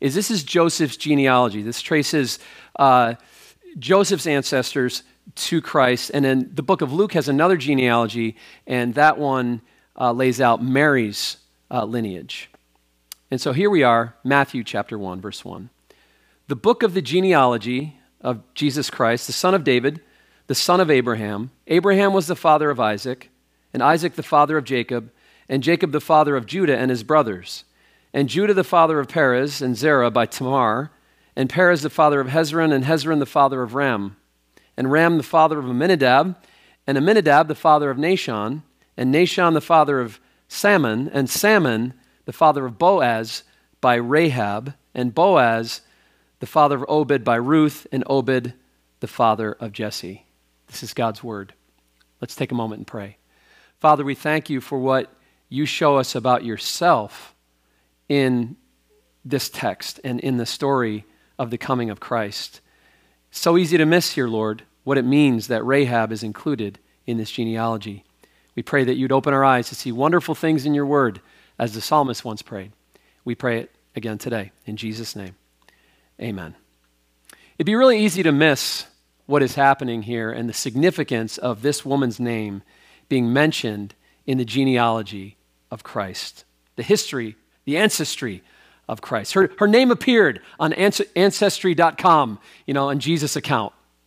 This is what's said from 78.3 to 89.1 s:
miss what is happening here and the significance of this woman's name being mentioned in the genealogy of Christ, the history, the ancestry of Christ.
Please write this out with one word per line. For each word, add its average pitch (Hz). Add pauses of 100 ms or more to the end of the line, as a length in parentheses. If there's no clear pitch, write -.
miss 143 (400)
what 143
is 127
happening 135
here 113
and 117
the 110
significance 131
of 120
this 143
woman's 135
name 110 (480)
being 123
mentioned 120 (320)
in 131
the 127
genealogy 113 (340)
of 117
Christ, - (320)
the 123
history, 123 (300)
the 147
ancestry 139 (460)
of 117
Christ. 107